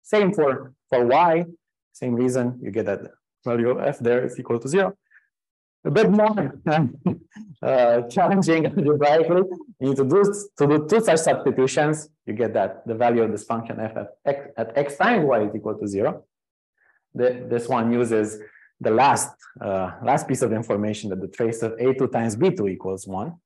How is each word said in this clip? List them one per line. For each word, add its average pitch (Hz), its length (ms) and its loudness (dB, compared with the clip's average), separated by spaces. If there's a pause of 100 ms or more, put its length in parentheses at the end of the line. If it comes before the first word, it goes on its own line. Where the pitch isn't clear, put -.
Same 208 320 2
for, 139 400 0 (160)
for 120 160 2
y, 165 400 4 (480)
same 123 200 -4 (100)
reason 123 400 -2
you 107 80 -8
get 104 160 -2
that 98 140 -4 (440)
value 120 240 0
of 127 100 0
f 143 200 -4
there 123 260 0
is 123 140 -8
equal 120 200 -4
to 135 80 -8
zero. 190 300 0 (880)
A 151 60 -2
bit 196 180 4
more, 208 560 2
<laughs> 165 960 -4
uh, 123 400 4 (140)
challenging 165 500 2
algebraically. 151 760 2 (360)
You 131 100 -2
need 135 80 0
to 135 180 2
do, 202 40 6 (380)
to 147 100 2
do 151 220 2
two 226 100 4
such 165 200 4
substitutions. 147 880 0 (160)
You 110 80 -8
get 110 200 -2
that 98 360 -2
the 110 60 -4
value 120 260 2
of 107 100 2
this 101 200 -8
function 113 280 -6
f 110 160 -8
at - 140 -8 (160)
x, 139 140 -2 (180)
at 117 180 -4
x - 220 -2
times 202 280 2
y 117 200 2
is 104 100 -6
equal 107 260 -6
to 107 60 -6
zero. 107 380 -4 (880)
The, 123 140 0 (200)
this 120 220 -4
one 117 240 0
uses 110 460 0 (420)
the 113 100 0 (100)
last, 120 280 2 (320)
uh, 95 300 -4 (120)
last 143 240 0
piece 131 140 -2
of 113 100 0
information 107 600 -4
that 92 100 -6
the 87 160 -10
trace 113 240 -4
of 113 180 -4
A 127 140 0
two 131 140 -2
times 113 280 -4
B 165 140 2
two 110 180 -4
equals 95 400 -8
one. 98 240 -8 (140)